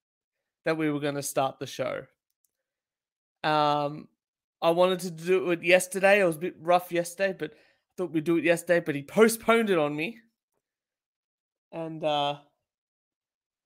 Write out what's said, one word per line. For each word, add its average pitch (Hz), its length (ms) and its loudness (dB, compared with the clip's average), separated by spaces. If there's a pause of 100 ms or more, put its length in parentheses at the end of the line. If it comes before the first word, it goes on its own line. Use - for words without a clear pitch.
(640)
that 160 140 -2
we 156 140 0
were 147 80 -4
gonna 143 240 -4
start 135 360 -2
the 139 60 -8
show. 127 380 -6 (1400)
Um, 147 640 0 (540)
I 165 80 2
wanted 180 300 2
to 180 120 -10
do 165 400 0
it 170 120 -2
yesterday. 185 580 4
It 190 40 4
was 165 100 0
a 147 40 -14
bit 175 220 -6
rough 175 300 0
yesterday, 175 460 -4
but 151 140 -8
I - 460 -20
thought 180 140 -6
we'd 156 120 -2
do 170 140 2
it 156 60 0
yesterday, 170 360 2
but 160 160 -4
he 143 60 -6
postponed 226 720 2
it 175 80 2
on 147 160 0
me. 170 240 -8 (1500)
And, 160 320 -10
uh, 147 340 -2 (1300)